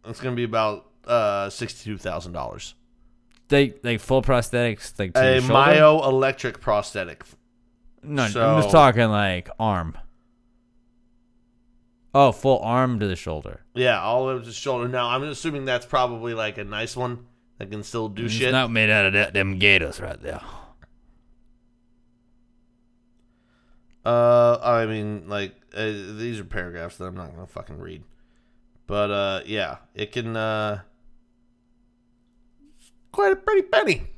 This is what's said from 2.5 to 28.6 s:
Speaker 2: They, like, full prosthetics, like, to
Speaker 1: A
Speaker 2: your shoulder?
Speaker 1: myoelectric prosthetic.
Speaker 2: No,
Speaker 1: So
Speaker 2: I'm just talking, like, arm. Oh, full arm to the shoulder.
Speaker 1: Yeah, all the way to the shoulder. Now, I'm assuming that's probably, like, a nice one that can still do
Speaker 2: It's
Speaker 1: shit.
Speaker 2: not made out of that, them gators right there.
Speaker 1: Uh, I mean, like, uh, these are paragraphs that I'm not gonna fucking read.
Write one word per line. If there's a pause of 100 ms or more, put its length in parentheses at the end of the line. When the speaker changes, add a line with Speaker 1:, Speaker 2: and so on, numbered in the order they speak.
Speaker 2:
They,
like,
full
prosthetics,
like,
to
Speaker 1:
A
Speaker 2:
your
shoulder?
Speaker 1:
myoelectric
prosthetic. (800)
Speaker 2:
No,
Speaker 1:
So
Speaker 2:
I'm
just
talking,
like, (100)
arm. (2250)
Oh,
full
arm
to
the
shoulder. (120)
Speaker 1:
Yeah,
all
the
way
to
the
shoulder.
Now,
I'm
assuming
that's
probably,
like,
a
nice
one (320)
that
can
still
do
Speaker 2:
It's
Speaker 1:
shit.
Speaker 2:
not
made
out
of
that,
them
gators
right
there. (3750)
Speaker 1:
Uh,
I
mean,
like, (200)
uh, (320)
these
are
paragraphs
that
I'm
not
gonna
fucking
read. (840)